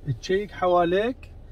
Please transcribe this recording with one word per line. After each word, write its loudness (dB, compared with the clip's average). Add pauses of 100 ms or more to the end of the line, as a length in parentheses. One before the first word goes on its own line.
(220)
تشيك -2
حواليك 2 (200)